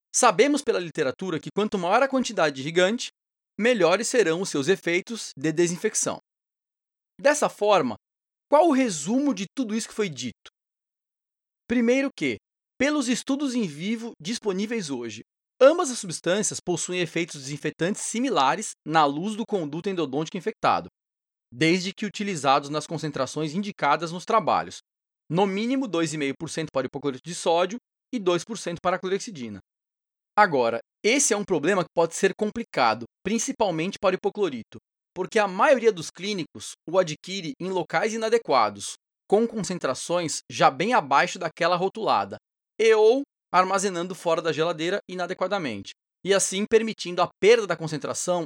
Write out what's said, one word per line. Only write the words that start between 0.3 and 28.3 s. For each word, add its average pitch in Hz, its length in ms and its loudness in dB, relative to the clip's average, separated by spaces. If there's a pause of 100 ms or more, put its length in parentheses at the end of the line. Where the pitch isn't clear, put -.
pela 202 180 -2
literatura 156 600 -4
que - 160 -12
quanto 208 220 -2
maior 190 260 2
a 269 40 4
quantidade 190 500 0
de 131 40 -6
irrigante, 180 480 0 (500)
melhores 202 480 4
serão 180 340 2
os 185 80 -6
seus 143 180 -2
efeitos 190 720 -2
de 143 140 -2
desinfecção. 175 680 0 (1000)
Dessa 214 300 2
forma, 175 460 2 (540)
qual 311 180 8
o 320 40 6
resumo 247 640 0
de 190 120 -8 (100)
tudo 220 200 -4
isso 226 120 -4
que - 60 -20
foi 208 160 -2
dito? 123 420 -12 (1160)
Primeiro 247 480 2
que, 123 220 -2 (400)
pelos 277 300 0
estudos 269 480 -2
em 220 120 0
vivo 208 520 -6
disponíveis 208 720 -4
hoje, 117 320 -8 (400)
ambas 302 300 8
as 233 80 -8
substâncias 190 600 -2
possuem 180 400 -4
efeitos 170 400 -4
desinfetantes 147 600 -4
similares 196 720 0 (140)
na 156 200 4
luz 165 300 -2
do 220 100 -6
conduto 170 420 -4
endodôntico 160 480 -4
infectado, 113 540 -2 (640)
desde 170 400 0
que - 120 -8
utilizados 147 640 0
nas 151 180 -6
concentrações 147 640 -6
indicadas 165 580 -2
nos 175 140 -10
trabalhos, 117 540 0 (500)
no 175 160 2
mínimo 233 420 0
dois 165 260 -2
e 156 40 -6
meio 139 200 -2
por 156 120 -10
cento 160 240 -6
para 131 140 -2
hipoclorito 135 360 -6
de 175 120 -12
sódio 180 420 0 (340)
e 254 60 -4
dois 175 260 0